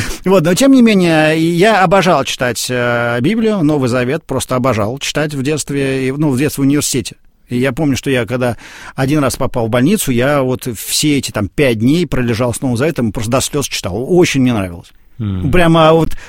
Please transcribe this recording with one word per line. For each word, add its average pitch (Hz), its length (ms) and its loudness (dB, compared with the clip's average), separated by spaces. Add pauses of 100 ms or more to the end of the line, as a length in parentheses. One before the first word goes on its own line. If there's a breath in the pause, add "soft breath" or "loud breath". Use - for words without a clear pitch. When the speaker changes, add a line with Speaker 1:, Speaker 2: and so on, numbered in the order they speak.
(240 loud breath)
Speaker 1:
Вот, 185 200 4
но 175 100 2
тем 269 180 4
не 269 80 6
менее, 170 580 2 (200)
я 202 260 4
обожал 175 400 2
читать, - 460 -4
э, 120 500 -2
Библию, 214 420 0
Новый 147 280 2
Завет, 127 340 -2
просто 127 320 -4
обожал 120 420 -2
читать 151 360 -4
в 135 80 -4
детстве, 135 640 -2
и, 131 40 0
ну, 147 180 0
в 127 80 0
детстве 143 260 -2
в - 20 2
университете. 139 500 -2 (340)
И 120 80 -2
я 131 140 0
помню, 143 260 -2
что - 100 -6
я, 127 160 0
когда 120 320 -2 (380 loud breath)
один 139 240 0
раз 135 180 0
попал 120 300 -2
в 113 40 -4
больницу, 131 400 2
я 135 320 0
вот 127 320 -4
все 147 440 -2
эти - 140 -6
там 101 160 -2
пять 123 320 0
дней 151 260 2
пролежал 120 480 -2
с - 80 -8
Новым 127 160 -2
Заветом, 127 340 -2
просто 113 200 -4
до 131 100 0
слёз 143 240 -4
читал. 107 420 -8
Очень 175 320 2
мне 127 140 2
нравилось. 90 340 -6 (300)
Speaker 2:
Мгм. 101 340 -2
Speaker 1:
Прямо 165 400 6
вот 160 200 2 (160 loud breath)